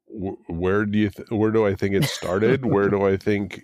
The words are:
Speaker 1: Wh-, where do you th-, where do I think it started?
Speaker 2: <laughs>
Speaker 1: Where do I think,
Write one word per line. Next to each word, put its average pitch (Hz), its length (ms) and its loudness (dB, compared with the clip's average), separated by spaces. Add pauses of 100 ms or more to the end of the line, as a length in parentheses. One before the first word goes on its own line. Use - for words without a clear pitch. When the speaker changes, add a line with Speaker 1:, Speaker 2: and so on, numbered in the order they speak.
Speaker 1:
Wh-, - 420 -10
where 92 360 0
do 104 120 -2
you 107 120 2
th-, - 200 -14
where 110 220 0
do 110 140 2
I 98 100 0
think 98 200 -2
it 98 100 2
started? 113 600 0
Speaker 2:
<laughs> 110 60 0
Speaker 1:
Where 98 180 2
do 101 160 2
I 98 120 2
think, 101 460 -4